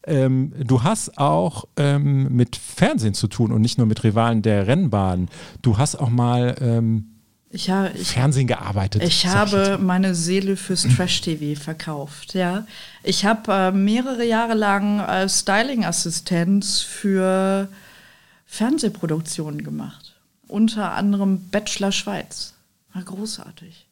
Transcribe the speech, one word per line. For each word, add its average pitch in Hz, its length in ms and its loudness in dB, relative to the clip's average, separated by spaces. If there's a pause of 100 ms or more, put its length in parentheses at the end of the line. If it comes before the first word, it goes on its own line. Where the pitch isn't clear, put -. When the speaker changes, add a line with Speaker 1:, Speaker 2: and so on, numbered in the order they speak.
Speaker 1:
Ähm, 131 560 2
du 123 240 2
hast - 340 -2
auch, 156 480 0 (120)
ähm, 143 580 2
mit 123 200 2
Fernsehen 156 580 0
zu - 140 -2
tun 113 240 0
und 113 100 2
nicht - 160 2
nur 117 100 4
mit 107 160 0
Rivalen 113 380 2
der 101 260 2
Rennbahn. 101 600 2 (340)
Du 113 160 4
hast 143 180 0
auch 127 140 -2
mal, 123 500 2
ähm, 113 460 0 (440)
Speaker 2:
Ich - 200 -6
ha-, 190 260 0
ich - 140 -6
Speaker 1:
Fernsehen 131 380 2
gearbeitet, 98 560 0
Speaker 2:
ich - 180 0
Speaker 1:
sag 180 80 0
ich 190 60 2
Speaker 2:
habe 202 220 2
Speaker 1:
jetzt 196 120 4
mal. 196 160 0
Speaker 2:
meine 185 300 2
Seele 190 420 0
fürs 185 260 -4
Trash-T 151 720 0
V 147 80 -12
verkauft, 151 680 -10
ja. 185 320 -2 (380)
Ich - 220 0
hab, 220 220 2
äh, 190 240 2
mehrere 233 540 2
Jahre 226 300 2
lang, 208 440 2
äh, 190 300 0
Styling-Assistenz 196 1500 0
für 190 880 0 (800)
Fernsehproduktionen 160 1160 -2
gemacht. 147 520 -10 (320)
Unter 214 460 0
anderem 196 480 0 (100)
Bachelor 202 400 -2
Schweiz. - 600 -8 (400)
War 185 100 -10
großartig. 190 880 -14